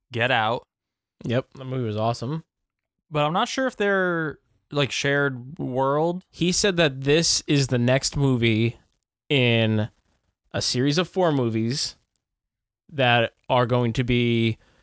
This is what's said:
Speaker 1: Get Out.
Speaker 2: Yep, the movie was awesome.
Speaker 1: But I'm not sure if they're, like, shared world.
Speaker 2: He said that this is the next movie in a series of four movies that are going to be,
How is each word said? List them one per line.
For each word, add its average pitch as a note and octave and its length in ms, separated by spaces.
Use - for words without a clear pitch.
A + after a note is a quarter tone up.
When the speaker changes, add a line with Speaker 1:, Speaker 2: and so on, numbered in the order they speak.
Speaker 1:
Get A#2 180
Out. A#2 320
Speaker 2:
Yep, A#2 320
the C3+ 80
movie C3 220
was G#2 100
awesome. A#2+ 480
Speaker 1:
But D3 160
I'm D#3 80
not A3+ 140
sure C4 180
if B3 100
they're, F3+ 640
like, C#3+ 200
shared C#3 680
world. C#3 720
Speaker 2:
He F3 220
said F3+ 260
that C#3 240
this D3+ 440
is C#3+ 200
the B2+ 120
next B2+ 380
movie A#2 600
in A2+ 600
a A2 100
series C#3 340
of F3 120
four F3+ 240
movies A#2 640
that A#2+ 420
are B2 180
going A#2+ 280
to C3 100
be, A#2 540